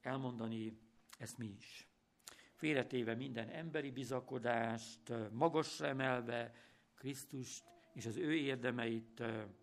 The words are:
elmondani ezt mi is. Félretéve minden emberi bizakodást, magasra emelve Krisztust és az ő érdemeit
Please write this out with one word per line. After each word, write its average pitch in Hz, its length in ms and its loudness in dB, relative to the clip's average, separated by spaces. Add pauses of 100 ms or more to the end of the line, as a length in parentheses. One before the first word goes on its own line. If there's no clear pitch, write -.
elmondani 113 760 -2 (400)
ezt - 200 -10
mi 110 200 -4
is. - 300 -18 (640)
Félretéve 127 600 2
minden 117 340 -4
emberi 156 420 -4
bizakodást, 120 1200 0 (200)
magasra 151 540 4
emelve 123 680 2 (400)
Krisztust - 720 -8 (280)
és 117 140 -6
az 110 100 -2
ő 151 180 2
érdemeit 123 880 0 (400)